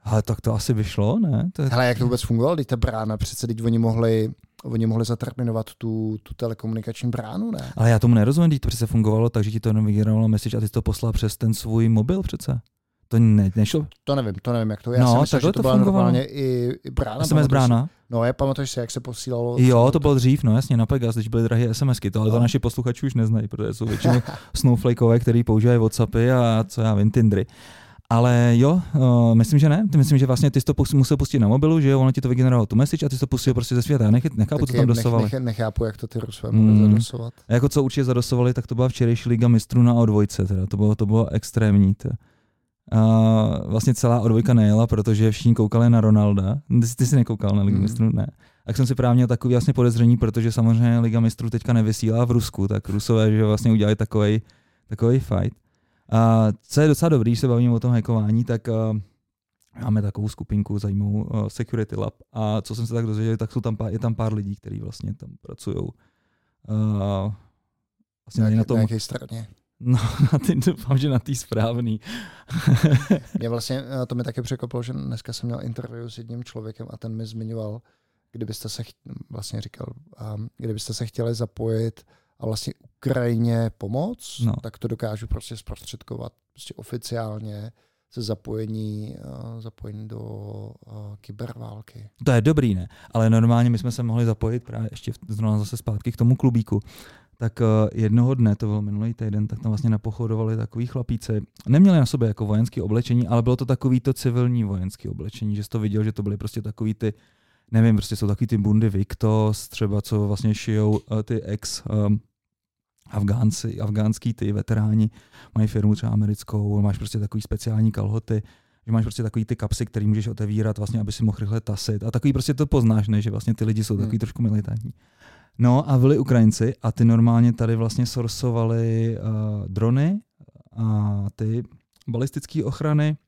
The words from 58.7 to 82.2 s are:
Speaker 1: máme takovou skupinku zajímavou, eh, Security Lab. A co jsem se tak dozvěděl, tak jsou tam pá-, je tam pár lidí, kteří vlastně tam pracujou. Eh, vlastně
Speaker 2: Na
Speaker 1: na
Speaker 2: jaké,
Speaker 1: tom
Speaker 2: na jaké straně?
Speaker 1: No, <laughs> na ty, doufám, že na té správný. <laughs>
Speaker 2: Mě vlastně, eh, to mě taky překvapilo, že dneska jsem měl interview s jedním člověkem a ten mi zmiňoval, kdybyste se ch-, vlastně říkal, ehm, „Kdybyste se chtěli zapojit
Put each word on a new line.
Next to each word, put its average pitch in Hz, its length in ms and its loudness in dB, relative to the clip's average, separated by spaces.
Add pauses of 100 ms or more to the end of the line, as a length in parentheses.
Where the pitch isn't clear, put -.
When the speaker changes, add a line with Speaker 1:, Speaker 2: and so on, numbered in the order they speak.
Speaker 1:
máme 107 200 0
takovou 104 260 -4
skupinku 104 500 -4
zajímavou, 101 560 -2
eh, 107 160 -4
Security 113 460 -6
Lab. 104 180 -6 (180)
A 110 300 -4
co - 120 -12
jsem 117 120 -6
se 113 80 -8
tak 117 120 -2
dozvěděl, 110 300 -2
tak 110 160 -6
jsou 123 80 -4
tam 113 160 -4
pá-, 113 140 -6
je 110 80 -6
tam 113 160 -4
pár 110 200 -4
lidí, 101 220 -6
kteří 104 240 -12
vlastně 104 340 -10
tam - 160 -18 (100)
pracujou. - 480 -8 (800)
Eh, 104 640 -2 (920)
vlastně - 180 -2
Speaker 2:
Na 110 60 2
Speaker 1:
na 110 60 2
Speaker 2:
jaké, 110 80 2
Speaker 1:
tom 120 120 -2
Speaker 2:
na 113 60 2
jaké 110 180 -2
straně? - 480 -12 (320)
Speaker 1:
No, 123 180 2 (180)
<laughs> 143 160 2
na 147 60 2
ty, - 160 0
doufám, 135 440 0
že 143 100 0
na 135 100 0
té 143 160 -6
správný. 113 640 -4 (680)
<laughs> 143 720 2
Speaker 2:
Mě 117 100 -4
vlastně, 120 340 -6 (200)
eh, 123 40 -4
to 120 80 -8
mě 123 100 -4
taky 123 180 -8
překvapilo, 123 400 -8
že 120 100 -10
dneska 127 400 -10
jsem - 160 -10
měl 117 140 -6
interview 117 460 -10
s 113 100 -16
jedním 120 260 -14
člověkem 110 460 -14
a - 60 -16
ten 113 200 -10
mi 113 100 -10
zmiňoval, 110 540 -10 (520)
kdybyste 110 360 -10
se - 140 -12
ch-, - 120 -14 (360)
vlastně - 300 -10
říkal, - 260 -14 (320)
ehm, 107 300 -10 (100)
„Kdybyste 113 360 -8
se 117 120 -8
chtěli 117 280 -6
zapojit 113 680 -6 (360)